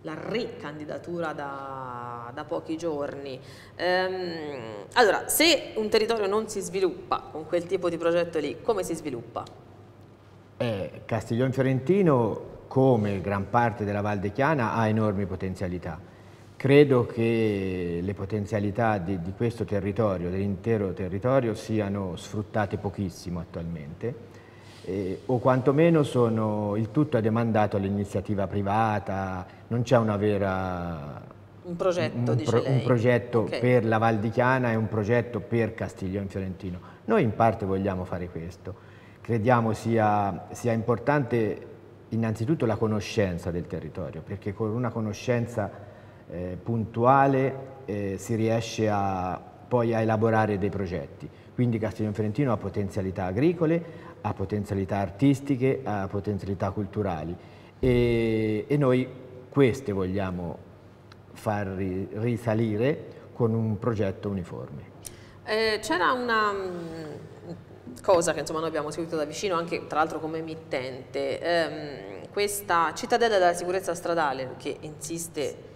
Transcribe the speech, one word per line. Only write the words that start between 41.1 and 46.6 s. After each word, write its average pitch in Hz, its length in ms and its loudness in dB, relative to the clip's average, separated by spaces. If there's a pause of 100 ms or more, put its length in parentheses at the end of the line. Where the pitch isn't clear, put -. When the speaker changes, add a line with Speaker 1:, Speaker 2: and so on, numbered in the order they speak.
Speaker 2:
innanzitutto 113 560 0
la 110 100 2
conoscenza 101 760 0
del 82 160 -4
territorio, 82 580 -8
perché 101 300 -8
con 107 160 -2
una 120 180 -2
conoscenza, 110 800 -2 (640)
eh, 90 300 -6